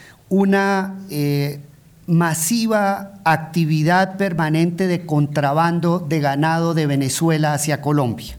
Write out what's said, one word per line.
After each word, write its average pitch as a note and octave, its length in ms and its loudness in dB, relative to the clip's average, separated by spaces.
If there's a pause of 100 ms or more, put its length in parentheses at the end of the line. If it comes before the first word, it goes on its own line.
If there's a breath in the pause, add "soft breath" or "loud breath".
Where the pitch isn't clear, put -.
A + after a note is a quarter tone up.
(300 loud breath)
una, G3 640 2 (160)
eh, C#3+ 500 -2 (460)
masiva G3 1200 0
actividad D#3+ 920 2
permanente E3+ 720 0
de F3 180 -2
contrabando D#3 920 0
de D#3+ 220 -2
ganado D#3+ 520 0
de D#3+ 140 0
Venezuela D3 680 0
hacia C#3+ 300 -2
Colombia. C#3+ 560 -2